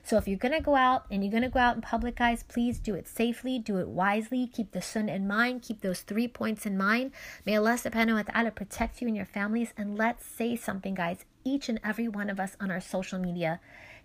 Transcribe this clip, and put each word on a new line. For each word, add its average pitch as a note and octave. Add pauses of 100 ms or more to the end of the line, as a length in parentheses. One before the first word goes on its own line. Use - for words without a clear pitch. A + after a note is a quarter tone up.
So A3+
if G3+
you're G3
gonna D4
go C#4+
out, B3+
and G3
you're G3+
gonna A#3+
go C4
out A#3+
in A3+
public, A#3
guys, A#3
please A#3+
do G#3
it -
safely, A#3+
do A3
it F3
wisely, G#3+
keep A#3
the F3+
sunnah G#3+
in G3
mind, A#3+
keep -
those F#3
three A3+
points A3
in G3+
mind. A3+ (340)
May G#3
Allah G#3+
subhanahu A3+
wa G#3+
ta'ala A3
protect -
you A#3+
and A3
your G3
families, G#3+
and G#3
let's A3+
say A#3+
something, G3
guys, F3+ (200)
each C#4
and A3+
every A3
one G3+
of G3
us F#3+
on G3
our F3+
social F#3
media, F3 (440)